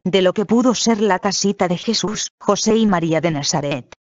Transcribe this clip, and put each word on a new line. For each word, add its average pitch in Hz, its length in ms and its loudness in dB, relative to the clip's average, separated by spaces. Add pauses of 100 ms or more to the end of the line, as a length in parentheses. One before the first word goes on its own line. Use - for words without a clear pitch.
de 185 180 2
lo 180 120 2
que 208 100 -2
pudo 233 300 2
ser 220 260 0
la 196 180 2
casita 196 480 -2
de 175 120 -2
Jesús, 214 600 -4
José 214 380 0
y 220 100 2
María 165 360 0
de 170 80 0
Nazaret. 143 600 -4 (220)